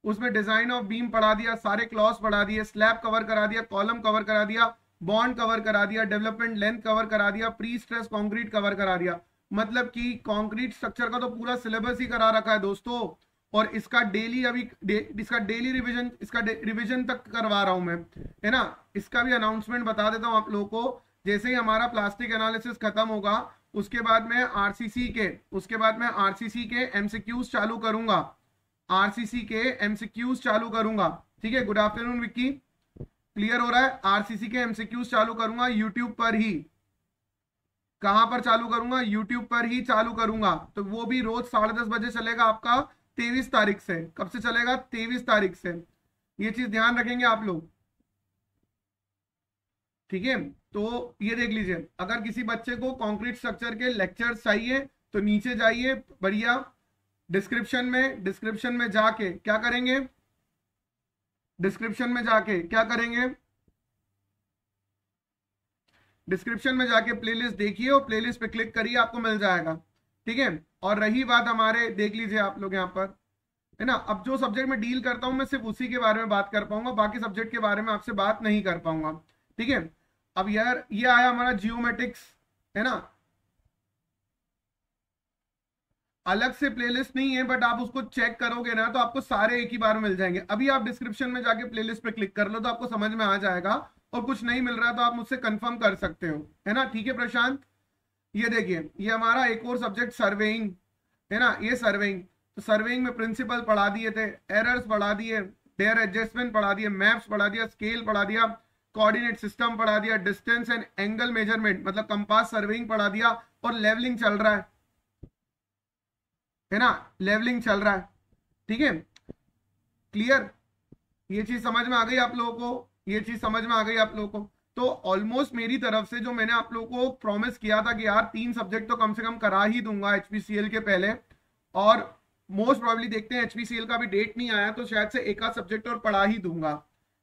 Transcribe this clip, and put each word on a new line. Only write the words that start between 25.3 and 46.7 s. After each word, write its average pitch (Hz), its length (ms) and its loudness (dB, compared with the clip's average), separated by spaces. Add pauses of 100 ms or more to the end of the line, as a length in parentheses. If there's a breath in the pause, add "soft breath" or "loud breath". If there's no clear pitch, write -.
उसके 196 260 -4
बाद 220 200 4
मैं 240 80 -2 (140)
आरसीसी 214 460 0
के 240 180 -2 (100)
एमसीक्यूज़ 220 560 -4
चालू 226 280 0
करूंगा, 220 380 2 (760)
आरसीसी 208 520 0
के 220 180 -4 (200)
एमसीक्यूज़ 226 600 -2
चालू 226 300 2
करूंगा, 214 380 2 (340)
ठीक 220 120 -2
है। 254 100 2
Good 208 140 0
afternoon 233 420 0
Vicky, 247 300 -2 (460)
क्लियर - 640 -2
हो 240 100 0
रहा 240 100 6
है? 262 260 2
आरसीसी 208 420 0
के 247 100 -4
एमसीक्यूज़ 226 520 -4
चालू 226 240 2
करूंगा 226 320 -2
YouTube 220 480 0
पर 226 200 2
ही। 220 180 2 (1500)
कहां 208 240 6
पर 226 140 0
चालू 226 280 2
करूंगा? 247 300 0
YouTube 226 480 -2
पर 240 200 0
ही 240 160 -2
चालू 226 320 2
करूंगा। 220 400 2 (220)
तो 202 100 -4
वो 226 200 -6
भी 254 160 0
रोज 226 240 -2
साढ़े 220 280 2
दस 233 140 -2
बजे 233 240 -2
चलेगा 226 340 0
आपका 240 340 2 (380 soft breath)
तेईस 247 340 -2
तारीख 208 280 4
से। 165 200 -4 (160)
कब 190 140 -6
से 240 100 -8
चलेगा? 240 360 2
तेईस 233 500 -4
तारीख 202 300 4
से। 180 140 -8 (680)
ये 208 120 -2
चीज 226 200 -4